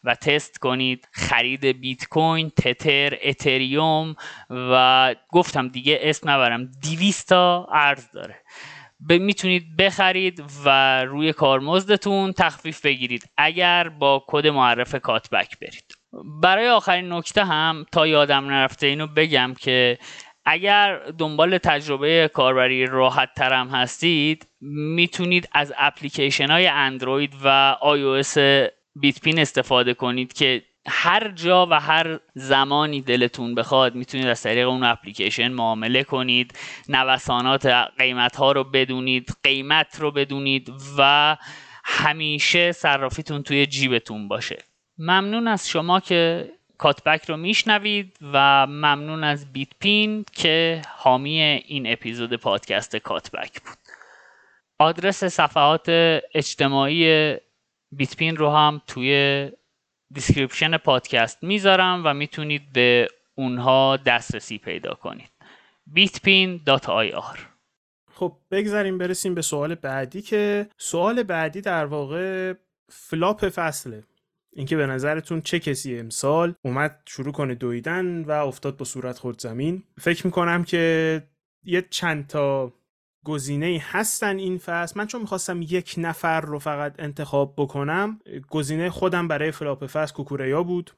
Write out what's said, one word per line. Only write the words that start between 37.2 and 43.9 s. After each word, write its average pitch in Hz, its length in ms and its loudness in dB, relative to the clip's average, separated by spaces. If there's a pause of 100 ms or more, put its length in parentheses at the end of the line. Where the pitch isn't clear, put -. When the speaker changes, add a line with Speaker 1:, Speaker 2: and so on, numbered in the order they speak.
Speaker 1:
قیمت‌ها 127 540 2
رو 135 120 2
بدونید، 131 640 -2 (140)
قیمت 139 560 0
رو 151 120 -2
بدونید 139 640 -2 (240)
و 147 400 4 (460)
همیشه 151 880 0
صرافیتون 143 720 -2
توی 139 220 2
جیبتون 123 600 -4